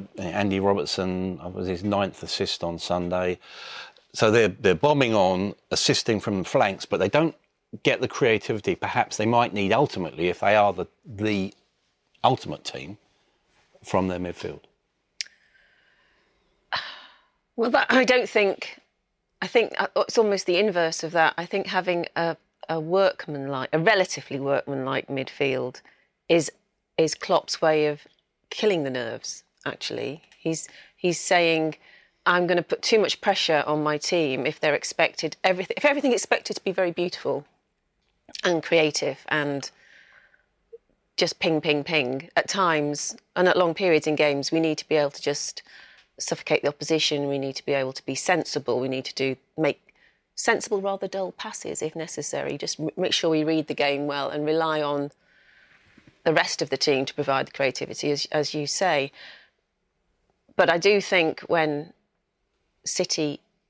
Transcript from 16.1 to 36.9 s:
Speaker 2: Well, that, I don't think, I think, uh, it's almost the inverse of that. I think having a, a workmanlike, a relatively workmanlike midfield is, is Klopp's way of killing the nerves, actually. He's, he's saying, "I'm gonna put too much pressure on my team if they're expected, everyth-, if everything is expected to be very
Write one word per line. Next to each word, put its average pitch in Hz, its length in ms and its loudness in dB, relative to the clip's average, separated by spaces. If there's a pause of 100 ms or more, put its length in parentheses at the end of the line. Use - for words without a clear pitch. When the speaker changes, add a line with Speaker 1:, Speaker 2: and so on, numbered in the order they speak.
Speaker 2:
Well, 233 160 0
that, 269 180 4
I 254 140 6
don't 220 240 4
think, - 500 0 (640)
I 185 60 -6
think, - 300 2
uh, - 180 0
it's - 200 0
almost 208 300 2
the 175 120 2
inverse 175 440 2
of 160 80 -6
that. 160 260 2
I 170 80 -6
think 196 220 -4
having 180 480 -2
a, 170 220 -2 (320)
a 165 100 -2
workmanlike, 151 960 0
a 160 80 2
relatively 180 580 2
workmanlike 135 720 -2
midfield 131 720 -4 (480)
is, 165 240 4 (440)
is 160 200 2
Klopp's - 440 -2
way 156 260 4
of 147 160 -4 (480)
killing 185 340 0
the 135 60 -2
nerves, 120 520 -8 (240)
actually. - 560 -8 (160)
He's, 160 300 -4 (280)
he's 175 220 0
saying, 165 560 2 (500)
"I'm 180 220 4
gonna 175 160 2
put - 200 -4
too 220 180 4
much - 200 0
pressure 170 460 2
on 151 160 0
my 151 160 0
team 139 480 0
if 156 140 -4
they're 151 140 2
expected, - 680 -2
everyth-, 185 340 0
if - 80 -8
everything 277 280 4
is 196 100 2
expected - 320 -2
to - 80 -14
be 196 80 -2
very 175 220 0